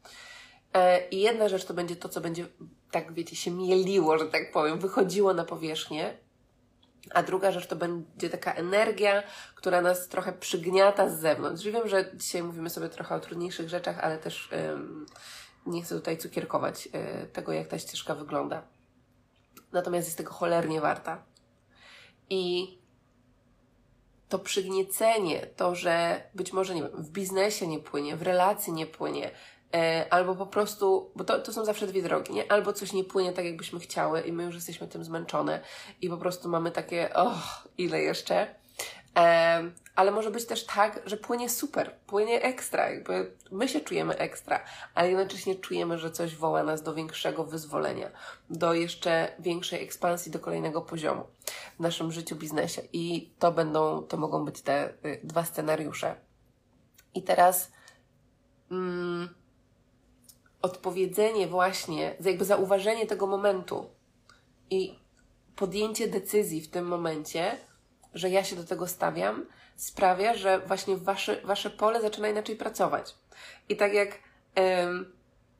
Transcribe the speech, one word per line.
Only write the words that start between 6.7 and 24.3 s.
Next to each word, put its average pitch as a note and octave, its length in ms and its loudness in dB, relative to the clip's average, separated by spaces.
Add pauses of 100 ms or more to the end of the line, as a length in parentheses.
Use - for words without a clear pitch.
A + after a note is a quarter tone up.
a F3 100 4
druga F#3+ 280 2
rzecz F3 160 -4
to F#3 80 -4
będzie E3+ 540 -4
taka - 240 -4
energia, G3+ 680 2 (320)
która F3+ 260 4
nas F3+ 260 2
trochę F#3 260 -4
przygniata F#3+ 760 4
z E3 100 -4
zewnątrz. D3+ 460 0
I G#3+ 60 -2
wiem, A3+ 180 0
że F#3+ 240 2
dzisiaj - 300 -4
mówimy E3+ 260 -8
sobie E3 200 -6
trochę E3 260 -6
o D#3+ 40 -2
trudniejszych E3+ 500 -6
rzeczach, F3 300 -4
ale D#3+ 180 -2
też, E3 340 -10
em, D#3 540 -6 (600)
nie E3+ 160 -4
chcę E3+ 140 -6
tutaj E3 220 -2
cukierkować, - 760 -4
e, - 320 -6
tego, - 260 -8
jak D#3+ 160 -2
ta E3+ 120 -6
ścieżka - 360 -8
wygląda. D3 460 -4 (1120)
Natomiast F3 360 0
jest - 100 -8
tego D#3 160 -8
cholernie E3 480 0
warta. D3+ 420 -2 (1040)
I F3+ 480 -2 (1500)
to F#3+ 100 -2